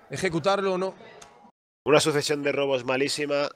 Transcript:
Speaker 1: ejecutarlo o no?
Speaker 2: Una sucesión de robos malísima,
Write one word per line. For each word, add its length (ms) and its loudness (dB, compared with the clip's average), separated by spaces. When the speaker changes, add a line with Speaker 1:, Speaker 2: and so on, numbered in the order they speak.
Speaker 1:
ejecutarlo 640 0
o 40 -2
no? 180 -4
Speaker 2:
Una 160 6
sucesión 440 0
de 100 0
robos 320 0
malísima, 720 -2